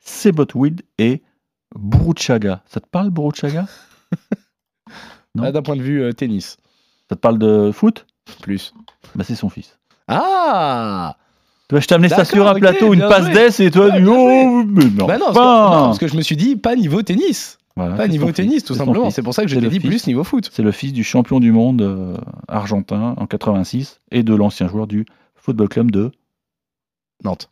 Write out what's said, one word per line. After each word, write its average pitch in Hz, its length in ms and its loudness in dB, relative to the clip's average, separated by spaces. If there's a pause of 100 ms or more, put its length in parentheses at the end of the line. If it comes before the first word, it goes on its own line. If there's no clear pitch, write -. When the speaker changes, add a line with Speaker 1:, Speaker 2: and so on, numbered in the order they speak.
Speaker 1:
Sebot 156 540 -2
Wild 151 280 -2 (160)
et 120 240 -2 (540)
Buruchaga. 107 880 -2
Ça - 140 -12
te - 100 -20
parle, 196 200 -4
Buruchaga ? 151 600 -6
Speaker 2:
<laughs> - 60 -20 (1600)
Speaker 1:
Non. 113 100 -6
Speaker 2:
Ah, 135 80 -4
d'un 151 80 -2
point 147 160 -6
de 127 60 -6
vue, 139 200 -2
euh, 120 100 -4
tennis. 110 440 -6 (540)
Speaker 1:
Ça 98 40 -4
te - 60 -14
parle 117 180 2
de 107 320 2
foot ? 220 360 -2 (340)
Speaker 2:
Plus. - 320 -10 (420)
Speaker 1:
Bah, 98 80 -6
c'est 120 120 -8
son 185 160 -6
fils. - 280 -20 (300)
Speaker 2:
Ah ! 151 1040 -2 (540)
Speaker 1:
Tu 143 60 -4
vois, 143 60 4
je - 60 -6
t'ai 180 80 4
amené 175 140 4
ça 165 80 2
Speaker 2:
D'accord, 180 160 2
Speaker 1:
sur 202 160 6
un 196 40 4
Speaker 2:
ok, 196 80 2
Speaker 1:
plateau, 196 340 4
une 175 60 6
Speaker 2:
bien 208 100 2
Speaker 1:
passe 190 160 6
Speaker 2:
joué. - 80 -2
Speaker 1:
d'ess, 226 260 4
et 185 100 4
toi, 190 160 4
Speaker 2:
Ouais, 202 60 4
Speaker 1:
tu 190 60 2
dis, 185 60 6
Speaker 2:
bien 214 100 6
joué. 254 320 4
Speaker 1:
oh, 240 200 2
mais 196 200 4
non, 202 200 0
Speaker 2:
Bah 226 120 0
non, 381 80 0
parce 208 100 2
que, 240 60 6
Speaker 1:
enfin. 220 340 6
Speaker 2:
non, 147 120 4
parce 107 100 -2
que 170 100 -2
je 143 80 -4
me 160 60 -2
suis 151 160 -4
dit, 240 180 0
pas 233 180 -2
niveau 202 280 0
tennis. 240 560 -4 (180)
Speaker 1:
Voilà, 175 200 -4
Speaker 2:
Pas 214 80 -2
Speaker 1:
c'est 214 40 0
Speaker 2:
niveau 160 200 -2
Speaker 1:
son 165 40 -4
Speaker 2:
tennis, 202 220 -2
Speaker 1:
fils. 262 100 -2
Speaker 2:
tout - 80 -8
Speaker 1:
C'est 123 60 -4
son 135 80 -2
Speaker 2:
simplement. 196 200 0
Speaker 1:
fils. - 80 -4
Speaker 2:
C'est 131 80 -4
pour 120 120 -6
ça 208 80 -2
que 202 60 -2
je 135 80 -2
Speaker 1:
C'est 123 40 0
Speaker 2:
t'ai 117 60 0
Speaker 1:
le 113 40 0
Speaker 2:
dit 190 100 -2
Speaker 1:
fils. - 100 -2
Speaker 2:
plus 226 160 -4
niveau 131 180 -2
foot. 240 260 -4
Speaker 1:
C'est - 120 -6
le 107 100 0
fils 139 220 -8
du 117 100 -4
champion 131 340 0
du 117 140 4
monde, 117 300 2
euh, 95 340 -6 (320)
argentin 104 680 -6
en 107 80 -8
quatre-vingt-six 107 720 -4 (100)
et 120 120 0
de 110 120 2
l'ancien 104 340 0
joueur 107 180 -6
du 104 180 -4 (300)
Football 110 340 -4
Club 117 220 0
de 104 220 -2 (1120)
Speaker 2:
Nantes. - 280 -10